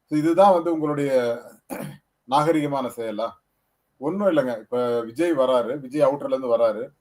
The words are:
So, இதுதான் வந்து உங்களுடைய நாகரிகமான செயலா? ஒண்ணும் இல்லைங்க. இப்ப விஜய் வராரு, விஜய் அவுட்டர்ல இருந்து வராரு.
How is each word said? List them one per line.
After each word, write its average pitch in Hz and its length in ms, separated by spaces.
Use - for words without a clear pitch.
So, 151 140
இதுதான் 170 340
வந்து 170 200
உங்களுடைய 143 680
நாகரிகமான 143 680
செயலா? 113 340
ஒண்ணும் 196 300
இல்லைங்க. 131 300
இப்ப 120 420
விஜய் 123 320
வராரு, 127 480
விஜய் 135 280
அவுட்டர்ல 139 180
இருந்து 131 300
வராரு. 113 320